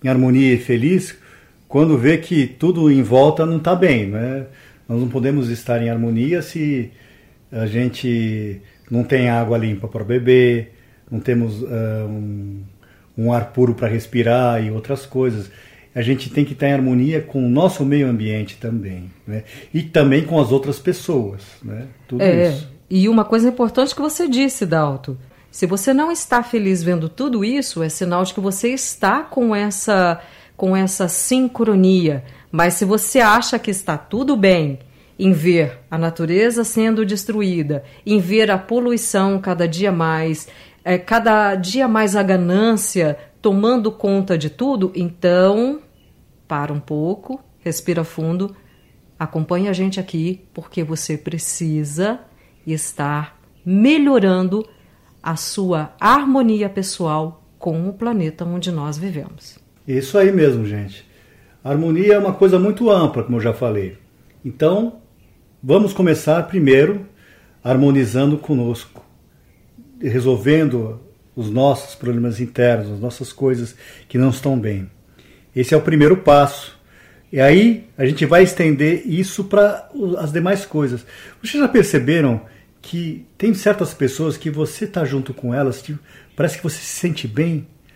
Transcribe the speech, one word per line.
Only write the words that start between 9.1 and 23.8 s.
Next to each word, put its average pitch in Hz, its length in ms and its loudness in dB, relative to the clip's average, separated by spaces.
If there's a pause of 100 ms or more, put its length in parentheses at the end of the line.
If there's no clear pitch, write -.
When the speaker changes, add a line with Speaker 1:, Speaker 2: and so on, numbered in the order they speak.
Speaker 1:
água 117 280 0
limpa 110 300 -4
pra 110 160 -8
beber, 123 720 2 (340)
não 113 100 -6
temos, 117 440 -2
ah, 110 440 -6
um, 101 540 -10 (560)
um 117 140 0
ar 117 220 -2
puro 123 200 2
pra 117 140 -4
respirar 117 760 0
e 107 60 -4
outras 113 360 -8
coisas. 117 440 -4 (460)
A 123 60 -4
gente 131 280 -2
tem 147 140 0
que 139 100 -4
estar 151 140 -2
em 139 60 2
harmonia 131 480 0
com 135 240 -4
o 120 40 0
nosso 151 360 2
meio 143 220 2
ambiente 107 500 -4
também, 98 520 -8 (160)
né? 107 180 -8 (300)
E 156 80 -2
também 147 440 2
com 160 140 0
as 120 120 2
outras 135 280 0
pessoas, 120 640 -4 (220)
né? 113 240 -12 (200)
Tudo 123 140 -4
Speaker 2:
É, 175 280 4
Speaker 1:
isso. 147 220 -8 (180)
Speaker 2:
e 185 180 2
uma 226 160 4
coisa 226 240 2
importante 254 480 0